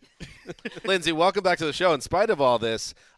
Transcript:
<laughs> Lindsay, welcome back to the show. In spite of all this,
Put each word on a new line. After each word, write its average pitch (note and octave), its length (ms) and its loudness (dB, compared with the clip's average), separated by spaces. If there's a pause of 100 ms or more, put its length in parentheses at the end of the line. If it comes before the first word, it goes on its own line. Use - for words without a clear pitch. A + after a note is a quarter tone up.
(200)
<laughs> - 680 -16
Lindsay, F3 260 0
welcome F#3 320 2
back F3+ 160 2
to D#3+ 80 -4
the C#3 60 -4
show. F3 200 2
In C3 80 -2
spite G#3 300 0
of D3+ 100 0
all B2 160 4
this, A2 380 -4 (220)